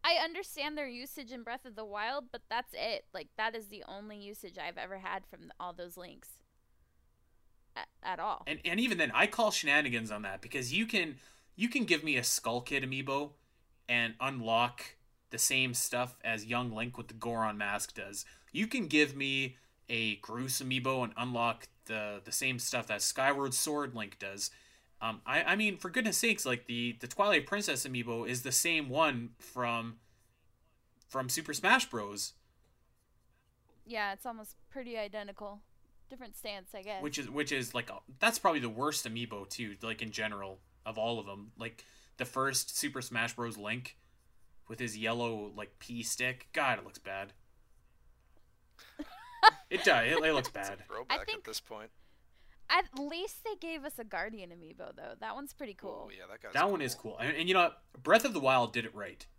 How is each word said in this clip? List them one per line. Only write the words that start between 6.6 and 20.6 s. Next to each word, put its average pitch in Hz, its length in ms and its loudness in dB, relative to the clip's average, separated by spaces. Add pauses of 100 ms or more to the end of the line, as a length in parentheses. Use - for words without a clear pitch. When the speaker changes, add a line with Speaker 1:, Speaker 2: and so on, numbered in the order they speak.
Speaker 1:
A-, - 320 -10
at 180 120 -4
all. 196 280 -2
Speaker 2:
And, 156 160 -2
and 175 160 0
even 226 180 2
then, 143 160 2
I 190 140 6
call 214 240 4
shenanigans 135 580 2
on 104 120 -4
that, 98 200 -6
because 123 320 -4
you 214 120 4
can, 170 320 0 (380)
you 214 120 0
can 240 160 0
give 160 200 2
me 151 120 2
a - 80 2
Skull 120 380 0
Kid 139 220 0
amiibo 135 480 -2 (580)
and 117 320 2
unlock 123 760 2 (360)
the 117 60 -6
same 131 360 4
stuff 123 500 0
as 110 220 -2
young 120 260 0
Link 117 260 -4
with 117 120 -10
the - 40 -14
Goron 113 440 0
mask 104 360 -2
does. 101 300 -8 (280)
You 208 160 0
can 226 200 -2
give 147 280 6
me 135 420 0 (320)
a 113 280 0
Groose 127 440 -4